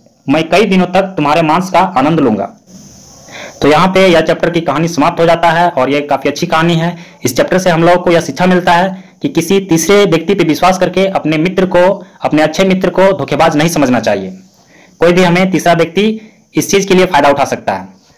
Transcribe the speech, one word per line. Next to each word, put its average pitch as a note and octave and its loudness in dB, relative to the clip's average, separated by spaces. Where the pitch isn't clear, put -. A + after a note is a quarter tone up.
मैं D#3+ -2
कई F#3+ 2
दिनों F#3 0
तक F#3+ 0
तुम्हारे D3+ -2
मांस E3 0
का E3+ 2
आनंद D#3 0
लूंगा। G#2+ -2
तो C#3 2
यहाँ D#3+ 4
पे F#3+ 2
यह E3 4
चैप्टर E3 -2
की E3+ -2
कहानी E3 -2
समाप्त E3 -2
हो E3 2
जाता E3+ 2
है F3 2
और C3+ -2
ये C#3+ 0
काफ़ी C#3+ -2
अच्छी D3+ -6
कहानी E3+ 0
है। E3+ -2
इस - -2
चैप्टर F3 0
से F#3 0
हम E3 2
लोगों F3+ 4
को F3+ 0
यह E3+ 2
शिक्षा D#3+ -4
मिलता F3+ 2
है F#3 -2
कि C#3 -4
किसी F3+ 0
तीसरे F#3+ 2
व्यक्ति E3 0
पे F3+ -2
विश्वास F3 0
करके F#3 -2
अपने D#3 -2
मित्र F#3 -2
को, F#3 0
अपने D3+ 0
अच्छे - 0
मित्र F#3 0
को F#3+ 0
धोखेबाज D3+ -2
नहीं D#3 0
समझना B2 0
चाहिए। G2 -4
कोई E3+ 4
भी F3+ 2
हमें F#3 2
तीसरा E3+ 0
व्यक्ति G3 0
इस D#3 -2
चीज़ G3 0
के F#3+ 2
लिए F#3 4
फ़ायदा D3 2
उठा C#3 2
सकता A2+ -6
है। F#2+ -8